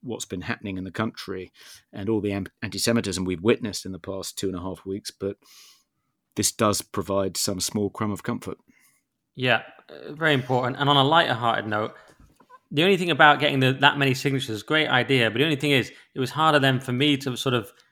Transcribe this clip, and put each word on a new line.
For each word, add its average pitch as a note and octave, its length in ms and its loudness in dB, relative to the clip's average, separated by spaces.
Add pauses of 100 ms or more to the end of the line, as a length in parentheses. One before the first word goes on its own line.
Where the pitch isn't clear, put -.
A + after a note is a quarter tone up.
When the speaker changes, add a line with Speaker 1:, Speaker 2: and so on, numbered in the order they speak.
Speaker 1:
what's - 240 -10
been F2+ 160 -8
happening G2+ 360 -8
in F#2 60 -8
the F#2 80 -10
country F#2+ 580 -8 (440)
and G2+ 160 -6
all A2 100 0
the G2+ 140 -2
am-, G2 120 -4 (160)
anti-Semitism G2 640 -2
we've F2+ 180 -4
witnessed A2 440 -2
in F#2+ 80 -10
the F2+ 60 -12
past F#2+ 380 -10
two G2 120 -4
and F#2 80 -6
a F2 40 -8
half F#2 240 -10
weeks, G2 260 -8
but G2 260 -6 (960)
this - 160 0
does G#2 300 0
provide G2 560 -4
some F#2 240 -4
small G#2 280 -2
crumb G#2+ 220 -4
of G2 100 -8
comfort. - 360 -8 (760)
Speaker 2:
Yeah, B2 280 0 (280)
uh, - 220 -16
very D#3 220 0
important. B2+ 440 0
And C#3 120 2
on C#3+ 80 6
a C3+ 80 6
lighter-hearted A#2+ 640 2
note, G#2+ 260 -2 (760)
the D3+ 140 0
only F#3+ 140 4
thing F3 140 -2
about D3 280 8
getting C#3 220 2
the, C3 180 4
that C#3 180 4
many C3+ 160 2
signatures, B2+ 480 -4
great D#3 280 0
idea, B2 420 2
but G#2+ 60 -4
the C3+ 80 4
only D#3+ 100 0
thing D3 160 0
is, C3 220 2 (200)
it - 60 -8
was B2+ 120 -2
harder D#3 280 4
then C3 220 2
for B2+ 100 -8
me C#3+ 240 2
to C3+ 220 -6
sort B2 180 0
of A2+ 160 -4 (200)